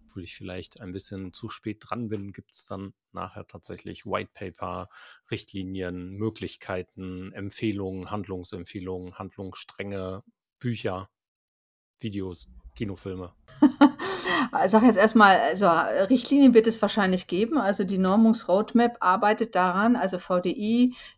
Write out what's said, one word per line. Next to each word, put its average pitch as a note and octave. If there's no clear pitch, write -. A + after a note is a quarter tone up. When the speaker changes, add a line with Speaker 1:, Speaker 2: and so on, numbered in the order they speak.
Speaker 1:
obwohl F2+
ich -
vielleicht F2+
ein F#2+
bisschen F#2+
zu -
spät -
dran A#2
bin? G2+
Gibt's -
dann F#2+
nachher F#2
tatsächlich -
White F#2+
Paper, F2+
Richtlinien, F#2
Möglichkeiten, F#2
Empfehlungen, G2
Handlungsempfehlungen, F#2
Handlungsstränge, F#2+
Bücher, G#2
Videos, G2
Kinofilme? F#2
Speaker 2:
<laughs> -
Ich F#3+
sag G#3+
jetzt A3
erstmal, G#3
also, F3+
Richtlinien C4+
wird A3+
es A3+
wahrscheinlich F#3
geben. A3+
Also G3
die F#3+
Normungs-Roadmap A3
arbeitet G#3
daran, F#3+
also F#3
V F3+
D F3+
I, A#3